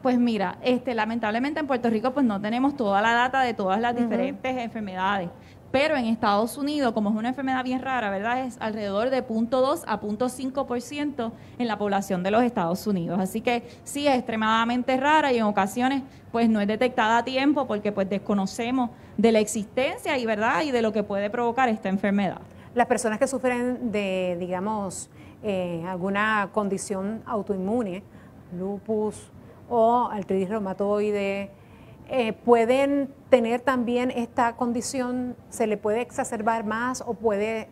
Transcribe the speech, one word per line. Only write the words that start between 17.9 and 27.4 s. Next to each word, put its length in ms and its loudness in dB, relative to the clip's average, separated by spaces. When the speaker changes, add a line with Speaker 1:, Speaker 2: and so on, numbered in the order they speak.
Speaker 1:
pues, 200 -2
desconocemos 800 0
de 160 6
la 60 6
existencia 800 0
y, 80 -2
¿verdad? 360 2
y 100 0
de 100 2
lo 100 2
que 120 0
puede 260 -2
provocar 400 2
esta 180 -2
enfermedad. 520 0
Speaker 2:
Las 120 4
personas 320 0
que 80 2
sufren 680 -2
de, 460 -2
digamos, 680 -4
eh, 460 -4
alguna 640 0
condición 720 -4
autoinmune, 800 -4